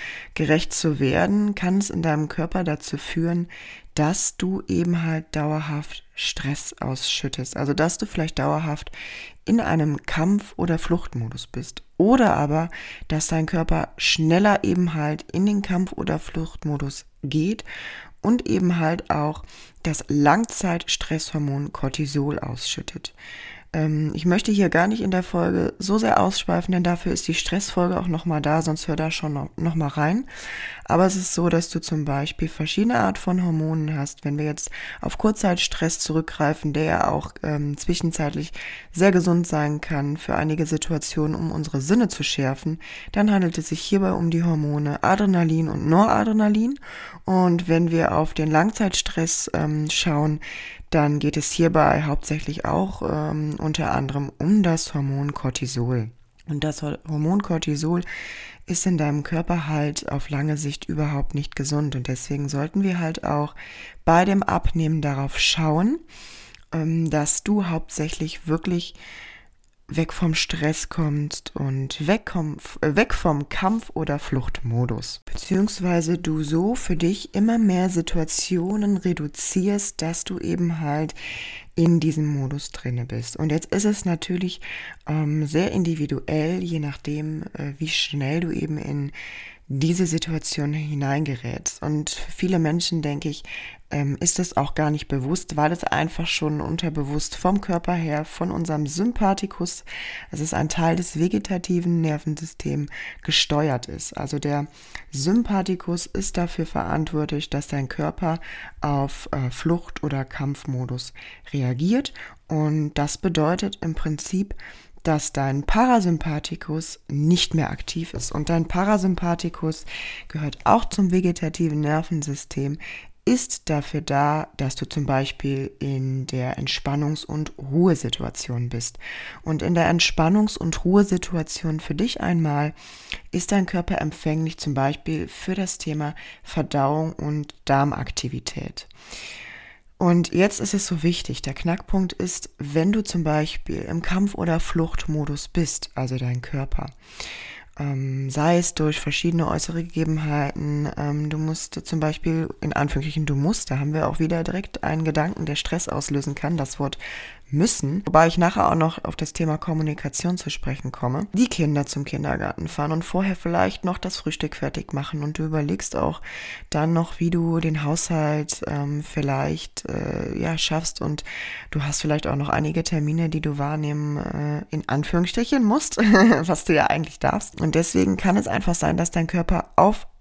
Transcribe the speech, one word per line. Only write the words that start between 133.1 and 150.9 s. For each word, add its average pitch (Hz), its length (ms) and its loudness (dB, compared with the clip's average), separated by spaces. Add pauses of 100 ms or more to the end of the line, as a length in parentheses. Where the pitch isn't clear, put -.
ist - 220 0
dein 196 140 4
Körper 175 340 0
empfänglich 160 580 -2
zum 147 160 -2
Beispiel 143 540 -2
für - 260 -6
das 185 240 -2
Thema 151 380 -4 (260)
Verdauung 151 720 0
und 147 420 -4 (100)
Darmaktivität. - 1200 -2 (1080)
Und 175 360 4
jetzt 190 240 4
ist - 160 -2
es 202 140 0
so 160 160 -2
wichtig, - 380 -2
der 135 120 -6
Knackpunkt 185 580 0
ist, - 460 -4
wenn 156 320 2
du 214 140 2
zum 175 180 0
Beispiel 156 600 0
im 165 200 -4
Kampf- 196 320 2
oder 170 240 2
Fluchtmodus 156 880 0
bist, - 480 -2
also 127 220 -2
dein 123 240 -2
Körper, - 460 -2 (920)
ähm, 135 500 -4
sei 151 300 4
es - 160 0
durch 151 260 2
verschiedene 170 480 0
äußere 165 340 -2
Gegebenheiten, 151 1160 0